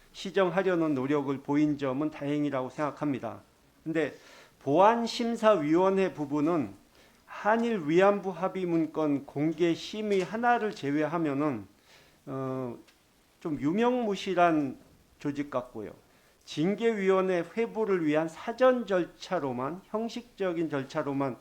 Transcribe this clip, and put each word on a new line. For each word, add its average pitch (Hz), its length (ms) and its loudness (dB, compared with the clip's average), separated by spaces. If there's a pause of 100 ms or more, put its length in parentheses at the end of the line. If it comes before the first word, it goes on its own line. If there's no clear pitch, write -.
(120)
시정하려는 180 840 2
노력을 135 460 0
보인 147 400 2
점은 143 320 -2
다행이라고 143 580 -2
생각합니다. 127 720 -4 (420)
근데 156 320 -2 (440)
보안심사위원회 190 1500 4
부분은 147 720 -2 (420)
한일 226 640 0
위안부 190 400 4
합의 185 360 -4
문건 156 600 0
공개 160 480 0
심의 202 480 -2
하나를 220 520 0
제외하면은, 147 920 -2 (600)
어, 131 500 -8 (640)
좀 151 180 -4
유명무실한 180 1160 0 (420)
조직 143 300 -6
같고요. 117 420 -8 (540)
징계위원회 190 1000 2 (140)
회부를 202 480 0
위한 151 240 2
사전 240 580 2
절차로만, 165 1000 -2
형식적인 190 800 -4
절차로만, 139 720 -2